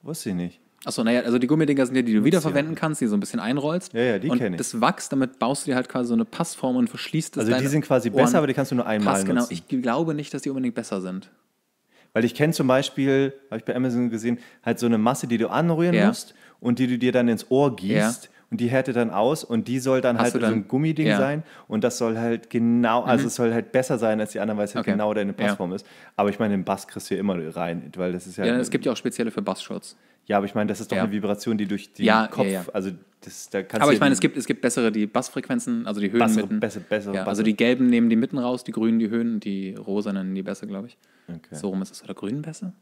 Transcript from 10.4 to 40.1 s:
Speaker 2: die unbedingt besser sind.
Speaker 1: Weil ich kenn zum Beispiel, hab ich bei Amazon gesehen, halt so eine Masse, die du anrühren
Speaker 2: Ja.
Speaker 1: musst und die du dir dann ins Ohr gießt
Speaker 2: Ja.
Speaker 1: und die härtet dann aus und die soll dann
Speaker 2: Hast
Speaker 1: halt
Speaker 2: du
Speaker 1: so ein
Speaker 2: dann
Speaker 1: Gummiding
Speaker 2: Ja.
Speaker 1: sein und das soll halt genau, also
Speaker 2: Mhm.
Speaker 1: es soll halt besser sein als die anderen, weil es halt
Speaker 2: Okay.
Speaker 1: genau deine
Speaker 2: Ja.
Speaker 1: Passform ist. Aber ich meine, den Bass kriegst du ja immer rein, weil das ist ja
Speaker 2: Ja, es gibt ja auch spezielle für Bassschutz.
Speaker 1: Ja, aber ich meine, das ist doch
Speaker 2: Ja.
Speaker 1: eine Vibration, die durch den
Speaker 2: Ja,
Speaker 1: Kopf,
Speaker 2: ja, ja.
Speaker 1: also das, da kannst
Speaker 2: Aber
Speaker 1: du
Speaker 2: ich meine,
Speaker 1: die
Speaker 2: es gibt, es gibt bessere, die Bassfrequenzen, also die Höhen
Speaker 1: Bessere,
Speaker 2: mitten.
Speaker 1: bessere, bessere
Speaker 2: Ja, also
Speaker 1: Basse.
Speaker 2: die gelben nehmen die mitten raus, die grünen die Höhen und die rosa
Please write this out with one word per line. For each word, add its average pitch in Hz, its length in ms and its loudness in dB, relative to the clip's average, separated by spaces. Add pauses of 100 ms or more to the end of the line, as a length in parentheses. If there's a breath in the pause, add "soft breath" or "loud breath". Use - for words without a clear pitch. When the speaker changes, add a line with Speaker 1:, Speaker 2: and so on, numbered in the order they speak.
Speaker 2:
die 143 80 -2
unbedingt 131 240 -2
besser 107 260 -4
sind. 92 300 -8 (840 soft breath)
Speaker 1:
Weil 113 120 2
ich 120 100 0
kenn 156 180 2
zum 143 140 0
Beispiel, 135 680 2 (180)
hab 113 80 -6
ich 117 60 -10
bei 123 100 -4
Amazon 123 360 0
gesehen, 117 280 -2 (240 loud breath)
halt 117 160 -2
so 120 80 0
eine 117 120 4
Masse, 117 280 0
die 117 120 0
du 110 120 2
anrühren 165 440 2
Speaker 2:
Ja. 175 140 4
Speaker 1:
musst - 260 -4 (260 soft breath)
und 120 180 0
die 131 80 2
du 123 120 0
dir 123 140 2
dann 120 160 4
ins 113 220 0
Ohr 131 240 4
gießt 107 500 0
Speaker 2:
Ja. - 60 -20 (200 soft breath)
Speaker 1:
und 113 100 -4
die 120 80 0
härtet 131 260 2
dann 117 160 2
aus 117 320 2
und 113 260 -2
die 127 120 -2
soll 131 220 2
dann 120 160 2
Speaker 2:
Hast 117 60 4
Speaker 1:
halt 120 100 2
Speaker 2:
du - 60 0
Speaker 1:
so 117 60 0
ein 107 60 2
Speaker 2:
dann 107 160 -2
Speaker 1:
Gummiding 151 400 0
Speaker 2:
Ja. 104 100 4
Speaker 1:
sein 143 240 0 (240 loud breath)
und 110 160 -2
das 120 160 0
soll 113 200 0
halt 117 320 -2
genau, 117 520 4
also 127 200 4
Speaker 2:
Mhm. 117 60 -2
Speaker 1:
es 113 80 -4
soll 117 180 2
halt 113 180 -4
besser 127 260 0
sein 110 220 2
als 107 120 -4
die 107 60 -6
anderen, 104 200 -2
weil 104 80 0
es - 80 -10
halt 113 100 -4
Speaker 2:
Okay. 104 80 -2
Speaker 1:
genau 107 220 2
deine 101 180 -2
Speaker 2:
Ja. 104 160 -2
Speaker 1:
Passform 98 240 -2
ist. 98 140 -8 (280 loud breath)
Aber 101 140 2
ich 101 100 -2
meine, 107 160 2
den 95 100 0
Bass 98 220 -4
kriegst - 240 -12
du 98 40 0
ja 92 60 -4
immer 98 160 0 (200)
rein, 85 400 -6
weil 90 160 -2
das 90 140 -8
ist 92 100 -16
ja 104 80 -4
Speaker 2:
Ja, 117 140 2
es 120 120 -2
gibt 120 140 -2
ja 131 80 0
auch 107 40 -2
spezielle 113 340 -4
für 107 120 -6
Bassschutz. 98 540 -8 (300 soft breath)
Speaker 1:
Ja, 104 120 2
aber 98 80 0
ich - 80 -8
meine, 107 140 0
das 104 120 -4
ist 110 100 -8
doch 98 60 0
Speaker 2:
Ja. 92 60 0
Speaker 1:
eine 98 100 -2
Vibration, 104 460 -2
die 104 80 -2
durch 98 260 -6
den 104 140 -2
Speaker 2:
Ja, 110 220 4
Speaker 1:
Kopf, 104 180 -2
Speaker 2:
ja, 98 60 -2
ja. 90 200 -4
Speaker 1:
also 98 180 -4 (300)
das, - 300 -18
da 98 120 -4
kannst 110 200 0
Speaker 2:
Aber 147 80 8
Speaker 1:
du 131 60 8
Speaker 2:
ich - 40 2
meine, 139 120 8
Speaker 1:
die - 20 4
Speaker 2:
es - 60 0
gibt, - 180 2
es 123 80 -6
gibt - 160 -2
bessere, 120 280 2
die 104 160 0
Bassfrequenzen, 123 800 -4
also 104 140 -4
die 101 100 0
Höhen 117 100 2
Speaker 1:
Bessere, 110 240 4
Speaker 2:
mitten. 107 160 -2
Speaker 1:
bessere, 104 240 -4
bessere 101 300 -2
Speaker 2:
Ja, 95 80 -2
also 98 80 -2
Speaker 1:
Basse. 104 120 0
Speaker 2:
die 110 120 2
gelben 123 340 2
nehmen 117 200 4
die 113 80 4
mitten 127 220 -2
raus, 123 260 -4
die 113 80 -12
grünen 113 260 0
die 110 120 -2
Höhen 117 240 -2
und 104 100 -6
die 95 300 -6
rosa 104 400 -4